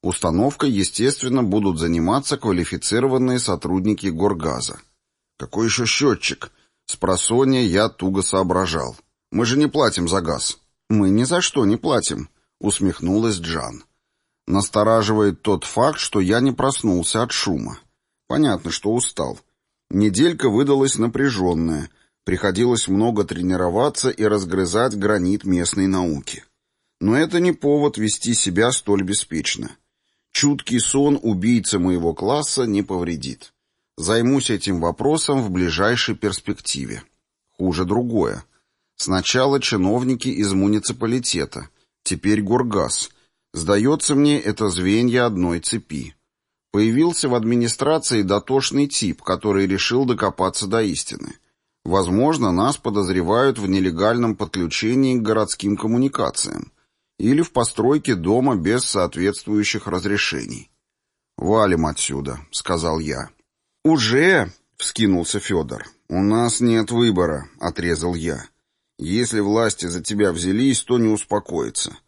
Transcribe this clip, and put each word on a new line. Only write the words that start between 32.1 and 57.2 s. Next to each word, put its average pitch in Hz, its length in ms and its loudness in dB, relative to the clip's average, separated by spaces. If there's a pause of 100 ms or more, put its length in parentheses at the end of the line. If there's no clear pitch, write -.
класса 131 520 0
не 104 180 0
повредит. 82 680 -6 (440)
Займусь 117 520 2
этим 98 300 -2
вопросом 135 600 0
в 107 80 -2
ближайшей 90 680 0
перспективе. - 880 -6 (540)
Хуже 90 260 0
другое. 104 600 0 (520)
Сначала 127 640 0
чиновники 120 720 0
из 101 240 0
муниципалитета, 107 1160 -2 (340)
теперь 101 380 0
Горгаз. 104 680 0 (440)
Сдается 110 640 2
мне, 147 240 4
это 107 300 -2
звенья 113 560 2
одной 87 340 0
цепи. 78 560 -8 (560)
Появился 131 560 2
в 123 80 2
администрации 120 880 0
дотошный 131 640 0
тип, 98 340 -4
который 98 460 0
решил 117 380 0
докопаться 101 600 -2
до 113 160 2
истины. - 500 -6 (500)
Возможно, 98 680 2
нас 110 260 0
подозревают 101 800 0
в 101 100 -4
нелегальном 98 680 2
подключении 110 840 0
к 113 60 0
городским 104 520 0
коммуникациям 101 960 -2 (480)
или 135 220 2